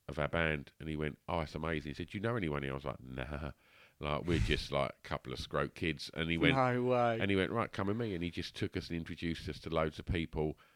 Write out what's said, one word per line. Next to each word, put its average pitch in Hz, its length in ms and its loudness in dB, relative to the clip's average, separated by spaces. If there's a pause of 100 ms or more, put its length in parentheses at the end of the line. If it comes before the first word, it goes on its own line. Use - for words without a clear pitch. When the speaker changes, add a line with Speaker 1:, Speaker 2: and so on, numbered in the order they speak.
Speaker 1:
of 71 100 -6
our 73 100 2
band." 80 520 0
And 78 80 -8
he 78 80 -2
went, 76 200 -2 (120)
"Oh, 87 100 0
that's 80 160 -4
amazing." 78 360 -2
He 71 40 -8
said, 87 160 -8
"Do 107 80 -6
you 95 40 -4
know 117 140 0
anyone 76 280 0
here?" 67 80 -2
I - 20 -2
was 69 100 -6
like, 64 180 -6
"Nah. 65 500 -6 (480)
Like, 73 260 0
we're 82 140 6
just, - 320 2
like, 69 180 2
a - 180 -14
couple 65 240 -4
of 62 60 -6
scrote 71 360 -2
kids." 78 380 -2
And 82 160 0
he 85 80 2
went, 82 200 6
Speaker 2:
No 123 260 4
way. 120 380 4
Speaker 1:
and 98 100 2
he 98 60 4
went, 92 160 4
"Right, 110 200 0
come 98 140 -2
with 101 100 2
me." 113 180 0
And 85 100 -2
he 85 60 0
just - 260 -6
took 98 200 -2
us 87 120 -2
and 85 100 -2
introduced 82 500 -4
us 73 120 -6
to 82 100 -8
loads 80 300 2
of - 60 -10
people. 78 520 0 (180)